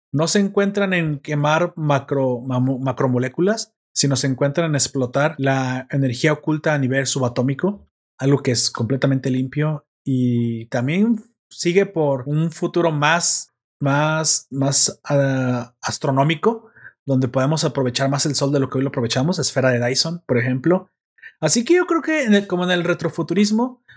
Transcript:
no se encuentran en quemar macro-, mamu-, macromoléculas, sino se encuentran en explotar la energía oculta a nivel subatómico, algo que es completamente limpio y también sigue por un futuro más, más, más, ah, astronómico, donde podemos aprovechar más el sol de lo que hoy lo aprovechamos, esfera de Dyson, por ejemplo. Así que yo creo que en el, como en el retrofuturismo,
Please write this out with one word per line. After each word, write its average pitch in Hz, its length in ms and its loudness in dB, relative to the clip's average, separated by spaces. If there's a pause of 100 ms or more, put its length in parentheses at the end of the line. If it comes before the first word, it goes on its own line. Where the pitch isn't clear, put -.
no 160 200 0
se 208 100 2
encuentran 202 540 0
en 156 260 -2
quemar 151 560 0
macro-, 135 640 0
mamu-, 127 400 -2
macromoléculas, 135 960 0 (200)
sino 139 220 2
se 135 120 0
encuentran 143 420 0
en 151 60 0
explotar 139 600 0
la 131 540 -2
energía 135 400 0
oculta 156 420 0
a 147 40 0
nivel 135 300 0
subatómico, 135 840 -2 (280)
algo 139 240 2
que 127 100 0
es - 200 0
completamente 135 580 0
limpio 143 560 -2 (200)
y 120 600 0
también 185 540 0 (280)
sigue 180 360 0
por 143 400 0
un 156 260 -2
futuro 170 420 0
más, 156 580 0 (300)
más, 151 680 0
más, 139 520 0
ah, 131 800 0
astronómico, 151 880 0 (360)
donde 131 220 0
podemos 135 380 0
aprovechar 135 440 0
más 139 160 -2
el 147 80 -2
sol 139 200 0
de 139 80 2
lo 131 80 -2
que 139 80 -4
hoy 135 80 0
lo 135 40 -2
aprovechamos, 135 500 -2
esfera 131 320 0
de 120 140 0
Dyson, 165 400 -2
por 123 120 0
ejemplo. 131 520 0 (520)
Así 233 240 0
que 339 100 4
yo 359 100 4
creo 330 160 0
que 311 220 -2
en 214 100 4
el, 202 140 4
como 180 160 -2
en 180 80 0
el 175 140 0
retrofuturismo, 196 960 -2 (140)